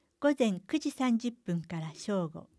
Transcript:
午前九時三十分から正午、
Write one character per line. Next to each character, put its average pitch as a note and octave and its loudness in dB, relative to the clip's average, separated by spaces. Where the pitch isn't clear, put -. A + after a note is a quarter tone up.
午 D4 4
前 G3+ 2
九 - -2
時 D4 -2
三 B3 2
十 A#3 -2
分 F3 -4
か D#3+ -8
ら D#3+ -8
正 F#3 -2
午、 D#3+ -14